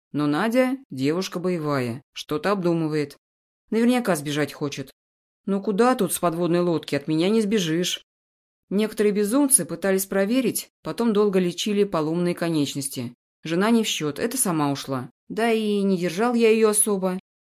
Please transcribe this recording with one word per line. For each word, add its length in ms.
Но 160
Надя – 500
девушка 500
боевая, 720
что-то 400
обдумывает. 640
Наверняка 480
сбежать 340
хочет. 400
Ну 180
куда 320
тут 160
с 80
подводной 400
лодки, 360
от 120
меня 220
не 120
сбежишь». 640
Некоторые 440
безумцы 500
пытались 420
проверить, 640
потом 300
долго 260
лечили 460
поломанные 500
конечности. 760
Жена 280
не 140
в 20
счет, 320
это 180
сама 320
ушла. 400
Да 200
и 320
не 160
держал 360
я 180
ее 180
особо. 500